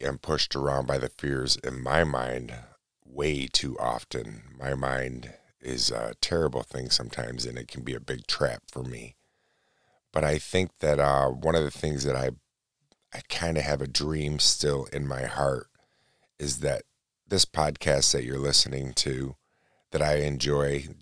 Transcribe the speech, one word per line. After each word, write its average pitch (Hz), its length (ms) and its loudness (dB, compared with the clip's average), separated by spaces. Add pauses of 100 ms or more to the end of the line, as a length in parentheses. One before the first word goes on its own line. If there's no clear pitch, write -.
am 69 160 -2
pushed - 380 -2
around 69 300 0
by 69 120 0
the 64 100 -2
fears 67 480 -2
in 64 240 -6
my 69 220 4
mind 64 500 0 (520)
way 69 420 -2
too 67 320 -2
often. 55 800 -6
My 67 160 -4
mind 65 580 -4 (280)
is 62 320 -2
a 57 280 -6
terrible 71 440 2
thing 64 260 -8
sometimes, 60 560 -2
and 62 100 -8
it 60 120 -10
can 62 160 -12
be 64 100 -6
a 57 60 -8
big - 260 -8
trap - 400 0
for - 160 -8
me. 60 320 -10 (960)
But 78 140 2
I 76 160 2
think 92 400 2
that, 73 180 4
uh, 69 300 6
one 65 260 2
of 82 80 4
the 69 80 0
things 73 320 -2
that 67 140 2
I, 65 160 0 (840)
I - 140 -10
kinda 80 340 0
have 73 180 0
a 67 60 -2
dream 73 540 0
still 71 460 2
in 71 200 -4
my 65 160 -4
heart 65 480 0 (680)
is 67 240 -4
that 69 220 0 (460)
this 95 160 4
podcast 73 680 2
that 65 140 0
you're 65 160 -4
listening 67 540 2
to, 67 420 -2 (560)
that 76 100 0
I 76 140 4
enjoy 71 720 0 (120)